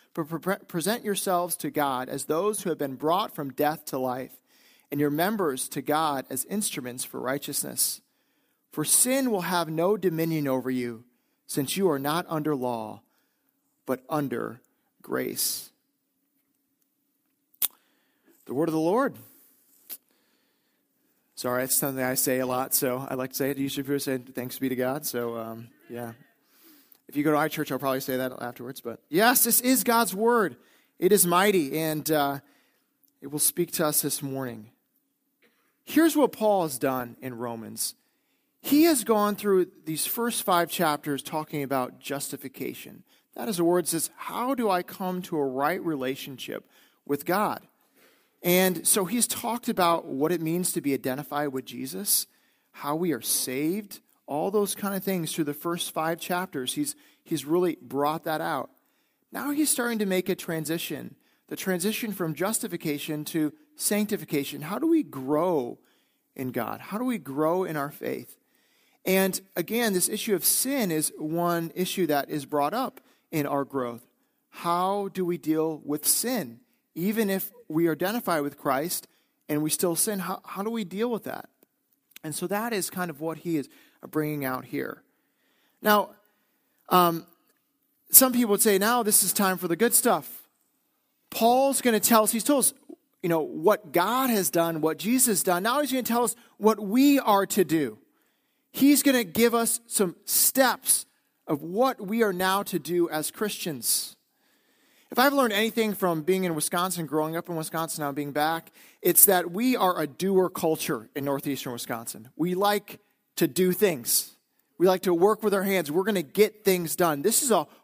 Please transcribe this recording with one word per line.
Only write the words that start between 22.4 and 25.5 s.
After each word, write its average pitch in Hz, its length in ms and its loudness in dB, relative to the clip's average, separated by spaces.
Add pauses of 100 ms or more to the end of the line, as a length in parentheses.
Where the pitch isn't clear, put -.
lot, 127 280 -2
so 127 360 0
I 131 40 -4
like 127 160 -6
to - 60 -12
say 139 140 0
it. 135 80 -6
Usually 139 240 -4
people 143 160 -2
say, 135 200 -4
"Thanks 123 400 -10
be 135 100 0
to 127 80 2
God," 131 280 -2
so, 120 320 -4
um, 113 320 -10 (220)